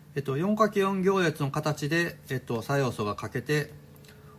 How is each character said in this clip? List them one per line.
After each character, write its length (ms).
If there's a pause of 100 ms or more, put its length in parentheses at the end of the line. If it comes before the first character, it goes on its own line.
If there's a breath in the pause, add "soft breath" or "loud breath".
(160 loud breath)
え 40
っ 40
と、 140
四 180
か 140
け 120
る 40
四 160
行 200
列 200
の 100
形 380
で、 280 (120)
え 60
っ 40
と、 220
作 180
用 120
素 140
が 140
書 100
け 120
て、 300 (680 loud breath)